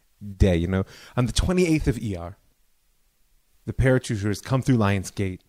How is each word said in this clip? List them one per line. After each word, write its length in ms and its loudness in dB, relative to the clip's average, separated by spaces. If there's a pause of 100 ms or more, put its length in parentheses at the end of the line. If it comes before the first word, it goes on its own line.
(360)
Day. 220 4
You 100 -2
know, 160 0 (320)
on 100 0
the 60 -4
twenty-eighth 560 0
of 80 0
Iyar, 400 -8 (1300)
the 80 -6
paratroopers 720 0
come 180 0
through 140 2
Lion's 340 0
Gate, 380 -6